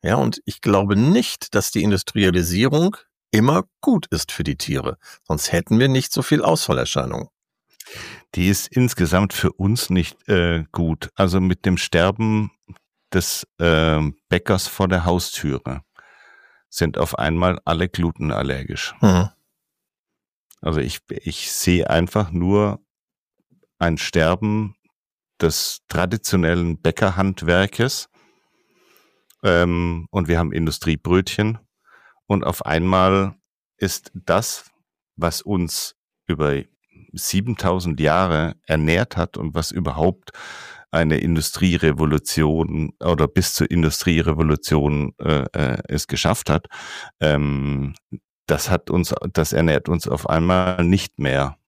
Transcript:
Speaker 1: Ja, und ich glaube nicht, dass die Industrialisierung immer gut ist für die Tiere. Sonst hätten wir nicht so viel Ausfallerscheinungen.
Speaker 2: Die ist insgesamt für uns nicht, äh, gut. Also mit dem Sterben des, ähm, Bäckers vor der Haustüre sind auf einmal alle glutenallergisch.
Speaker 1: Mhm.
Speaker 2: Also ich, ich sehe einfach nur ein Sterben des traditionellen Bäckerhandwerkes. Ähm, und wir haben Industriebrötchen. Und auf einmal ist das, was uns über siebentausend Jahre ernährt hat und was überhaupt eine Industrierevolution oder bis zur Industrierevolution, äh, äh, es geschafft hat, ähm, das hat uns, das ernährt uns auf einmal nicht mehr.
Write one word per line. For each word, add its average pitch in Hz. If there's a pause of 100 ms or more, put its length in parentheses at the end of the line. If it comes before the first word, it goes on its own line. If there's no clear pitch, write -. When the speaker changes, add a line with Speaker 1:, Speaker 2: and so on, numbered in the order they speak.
Speaker 1:
Ja, 90
und 127
ich -
glaube 101
nicht, 160
dass -
die 104
Industrialisierung 101 (340)
immer 135 (180)
gut 226
ist -
für -
die 73
Tiere. - (300)
Sonst -
hätten 110
wir 135
nicht 131
so -
viel -
Ausfallerscheinungen. - (1040)
Speaker 2:
Die 90
ist 98
insgesamt 95
für -
uns 101
nicht, -
äh, 85
gut. 80
Also 95
mit 90
dem 92
Sterben 107 (600)
des, - (120)
ähm, 80 (120)
Bäckers 90
vor 98
der 90
Haustüre 69 (920)
sind -
auf -
einmal 87
alle 85
glutenallergisch. 69
Speaker 1:
Mhm. 92 (1300)
Speaker 2:
Also 78
ich, 60 (100)
ich -
sehe -
einfach 87
nur 101 (1000)
ein 82
Sterben 104 (680)
des -
traditionellen 87
Bäckerhandwerkes. 95 (1300)
Ähm, 87
und 87
wir 85
haben 82
Industriebrötchen. 90 (680)
Und 101
auf -
einmal 92 (440)
ist -
das, - (460)
was 85
uns 90 (320)
über 73 (500)
siebentausend 92
Jahre 80 (120)
ernährt 80
hat -
und 78
was 82
überhaupt 80 (600)
eine 80
Industrierevolution 78
oder 82
bis -
zur -
Industrierevolution, 78
äh, 76
äh, 64 (100)
es -
geschafft -
hat, 73 (520)
ähm, 71 (500)
das -
hat -
uns, 87 (200)
das 78
ernährt 78
uns 85
auf -
einmal 90
nicht 92
mehr. 69 (120)